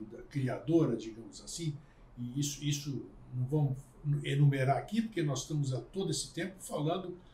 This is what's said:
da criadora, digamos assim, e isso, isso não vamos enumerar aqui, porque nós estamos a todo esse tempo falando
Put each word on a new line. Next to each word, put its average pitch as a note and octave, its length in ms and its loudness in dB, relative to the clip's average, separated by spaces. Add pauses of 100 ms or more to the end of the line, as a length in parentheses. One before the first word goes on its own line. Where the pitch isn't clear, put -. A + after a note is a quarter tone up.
(120)
da A#2 120 -12
criadora, C3+ 720 2
digamos - 460 -10
assim, D#3+ 320 -4 (440)
e B2 220 -4
isso, C#3+ 240 -2
isso C#3+ 420 -2 (280)
não B2+ 120 0
vamos C#3 320 2 (460)
enumerar C#3 540 6
aqui, A3+ 240 0
porque F3 220 -2
nós C#3+ 200 0
estamos C#3+ 300 0
a B2 60 -2
todo F#3 320 -4
esse - 220 -4
tempo F#3 260 -4
falando F3 580 -2 (160)